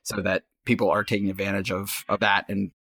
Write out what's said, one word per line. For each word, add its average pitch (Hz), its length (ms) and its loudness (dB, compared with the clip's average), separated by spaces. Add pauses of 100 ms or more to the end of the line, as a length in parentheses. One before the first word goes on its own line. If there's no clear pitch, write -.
so 101 180 -4
that 92 220 0 (220)
people 117 240 4
are 101 140 4
taking 101 260 0
advantage 98 420 -2
of, 98 380 -4
of 101 120 0
that 101 280 2
and 98 220 -2 (100)